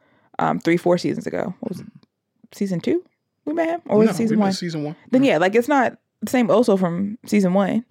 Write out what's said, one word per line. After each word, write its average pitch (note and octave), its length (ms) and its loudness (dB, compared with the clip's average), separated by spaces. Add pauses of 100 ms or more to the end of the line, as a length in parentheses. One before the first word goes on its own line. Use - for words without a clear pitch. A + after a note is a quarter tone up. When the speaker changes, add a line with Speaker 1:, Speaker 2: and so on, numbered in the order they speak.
(380)
Speaker 1:
um, E3 220 -2
three, E3+ 160 2
four F3 220 2
seasons - 280 -4
ago. - 340 -6
What - 100 -8
was F#3 100 -12
it? - 60 -16
Speaker 2:
Mm-hmm. - 100 -20 (560)
Speaker 1:
Season F#3+ 280 -4
two? E4+ 220 -2 (440)
We D4 80 -6
met E4 140 -2
him? E4+ 180 -4
Or G#3 120 2
was G#3+ 80 6
Speaker 2:
No, A3 60 2
Speaker 1:
it F#3 40 -6
season A3 200 0
Speaker 2:
we G#3+ 40 2
met G#3 60 2
Speaker 1:
one? G3 60 0
Speaker 2:
season E3 320 -6
one. D3+ 120 -8 (140)
Speaker 1:
Then, C4 140 4
Speaker 2:
Yeah. B3 80 4
Speaker 1:
yeah, D#3 60 4
like, F#3 160 2
it's A#3+ 140 2
not C#4 280 0 (240)
the G#3+ 100 -8
same B3 180 2
Oso G3+ 300 4
from F#3 380 -2 (100)
season G3 280 2
one. G3+ 360 0